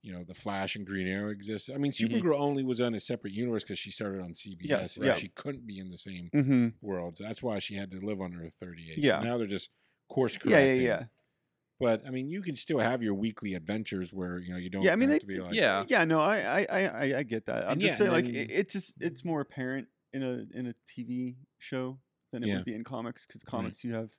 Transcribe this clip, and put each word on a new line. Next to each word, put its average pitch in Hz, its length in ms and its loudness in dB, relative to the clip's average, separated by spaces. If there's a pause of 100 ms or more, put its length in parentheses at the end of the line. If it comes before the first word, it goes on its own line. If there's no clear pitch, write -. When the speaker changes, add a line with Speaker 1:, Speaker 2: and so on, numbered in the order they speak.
Speaker 1:
you 92 100 -12
know, 90 100 -8
the 87 120 -14
Flash 98 400 -2
and 104 100 -6
Green 95 220 0
Arrow 101 220 0
existed. 104 440 -6
I 139 60 -6
mean, 143 120 2
Speaker 2:
Mm-hmm. 113 240 2
Speaker 1:
Supergirl 170 240 4
only 143 240 2
was 127 160 0
on 120 140 4
a 107 80 -2
separate 104 320 -4
universe 113 300 0
'cause 98 160 -6
she - 100 -8
started 98 320 -4
on 87 140 -8
C 101 200 -8
B 85 100 -14
S, - 40 -4
Speaker 3:
Yes, 95 280 0
Speaker 1:
and 107 100 -2
Speaker 3:
yeah. 123 80 6
Speaker 1:
she - 140 -6
couldn't 135 360 -10
be 101 140 -10
in 95 100 -10
the 87 80 -12
same 90 360 -10
Speaker 3:
Mm-hmm. 131 340 6 (140)
Speaker 1:
world. 90 380 -6
That's 107 220 -6
why 113 180 -2
she - 140 -6
had 98 180 -6
to 95 80 -8
live 98 220 -4
under 87 240 -8
a 80 60 -10
thirty-eight. 82 480 -12
Speaker 3:
Yeah. 135 200 6
Speaker 1:
So 110 60 -2
now 120 120 0
they're 113 100 -2
just 98 240 -4 (380)
course 127 360 0
Speaker 3:
Yeah, 170 140 8
yeah, 139 60 8
Speaker 1:
correcting. 127 200 4
Speaker 3:
yeah. 113 200 0 (760)
Speaker 1:
But, 113 260 4
I 135 60 -8
mean, 131 180 -4
you 185 140 -4
can 170 120 -2
still 147 240 0
have 123 240 4
your 104 120 4
weekly 104 400 -2
adventures 92 580 -4
where, 90 260 -4
you 90 120 -8
know, 90 60 -4
you 90 120 -4
don't 95 140 -2
Speaker 3:
Yeah, 180 100 8
I - 20 4
mean, 262 140 4
Speaker 1:
have 294 60 6
Speaker 3:
they, - 40 4
Speaker 1:
to - 80 -10
be 98 120 -4
like 92 160 -4
Speaker 2:
Yeah. 104 320 4
Speaker 3:
yeah, 214 180 6
no, 160 160 4
I, 170 400 2
I, - 80 2
I, 190 160 2
I, 135 340 0
I 143 40 -2
get 113 240 -4
that. - 180 -2
I'm 107 80 0
Speaker 1:
And 156 80 0
Speaker 3:
just 196 120 6
Speaker 1:
yeah, - 40 0
Speaker 3:
saying, 202 120 6
Speaker 1:
and 175 60 4
Speaker 3:
like, 160 100 4
Speaker 1:
then 120 100 -4
Speaker 3:
it, 139 160 -4
it 175 180 0
just, - 300 -8
it's 156 260 -4
more 160 160 0
apparent 131 460 -6 (260)
in 135 100 -4
a, 123 300 -4
in 123 140 -6
a 117 80 -8 (120)
T - 160 -10
V 123 340 -6 (200)
show 131 420 -6 (320)
than 120 120 -6
it 110 40 0
Speaker 1:
Yeah. 101 100 2
Speaker 3:
would 90 80 -4
be 117 100 -6
in 113 80 -6
comics 120 420 -8
'cause - 200 -20
Speaker 1:
Right. - 60 -12
Speaker 3:
comics 117 340 -6
you 120 80 -4
have 113 260 -4